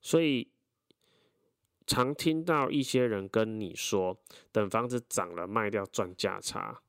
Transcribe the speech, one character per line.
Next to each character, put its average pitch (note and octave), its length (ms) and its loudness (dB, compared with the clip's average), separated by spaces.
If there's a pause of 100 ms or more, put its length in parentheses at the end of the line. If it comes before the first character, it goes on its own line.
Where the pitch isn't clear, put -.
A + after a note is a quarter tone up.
所 E3 200 4
以 C#3+ 280 0 (1400)
常 B2+ 300 2
听 D#3+ 300 0
到 D3+ 260 2
一 D3 100 2
些 B2+ 240 2
人 G2+ 220 -2
跟 A2 320 0
你 G#2 160 -6
说， F#2 420 0 (320)
等 G#2 200 0
房 A#2 180 0
子 B2 100 -2 (120)
涨 F2 260 -4
了 E2+ 100 -6
卖 G#2 240 0
掉 G2+ 180 -2
赚 F2+ 280 -4
价 G2 240 -4
差 - 500 -8